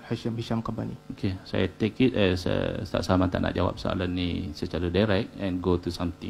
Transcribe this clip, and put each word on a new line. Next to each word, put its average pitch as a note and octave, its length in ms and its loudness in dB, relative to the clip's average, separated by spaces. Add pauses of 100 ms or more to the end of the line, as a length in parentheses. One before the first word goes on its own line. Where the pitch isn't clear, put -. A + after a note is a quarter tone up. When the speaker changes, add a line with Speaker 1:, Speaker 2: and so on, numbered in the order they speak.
Speaker 1:
Hisham, A2+ 320 -4
Hisham A2+ 240 -2
Kabani. A2+ 320 -6 (160)
Speaker 2:
Okey, F#2+ 320 -4
saya G2+ 240 0 (160)
take G#2+ 240 0
it - 80 4
as, F#2 320 4
uh, - 400 0
Ustaz - 240 -2
Salman F2+ 240 4
tak F2+ 80 0
nak F2 160 0
jawab F#2 240 0
soalan F2+ 320 -2
ni F2+ 400 -2
secara F2 400 -2
direct G2 480 2
and F#2 160 -2
go F2+ 240 2
to F2 80 -4
something F2 400 -4